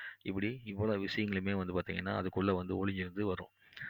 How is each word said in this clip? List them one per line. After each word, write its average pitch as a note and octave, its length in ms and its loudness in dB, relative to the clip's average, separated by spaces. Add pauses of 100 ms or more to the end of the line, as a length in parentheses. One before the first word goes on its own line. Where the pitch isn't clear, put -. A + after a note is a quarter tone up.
(240)
இப்படி G2 240 0 (160)
இவ்வளோ G#2 340 0
விஷயங்களுமே G2 560 0
வந்து F2+ 200 0
பார்த்தீங்கன்னா, F#2 400 0
அதுக்குள்ள F#2+ 400 2
வந்து F2+ 220 -2
ஒளிஞ்சிருந்து F#2+ 480 0
வரும். F#2 260 -2 (380)